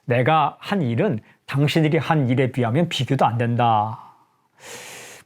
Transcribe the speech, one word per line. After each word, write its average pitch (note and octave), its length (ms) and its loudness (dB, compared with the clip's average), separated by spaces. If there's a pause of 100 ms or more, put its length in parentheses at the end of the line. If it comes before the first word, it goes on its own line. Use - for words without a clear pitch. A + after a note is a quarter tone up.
내가 C#3+ 540 2
한 G3+ 200 -2
일은 C3 400 0 (260)
당신들이 D3+ 520 2
한 C#3+ 320 0
일에 B2+ 220 2
비하면 A#2+ 360 0
비교도 C3+ 380 0
안 A#2+ 100 0
된다. A#2 600 0 (1300)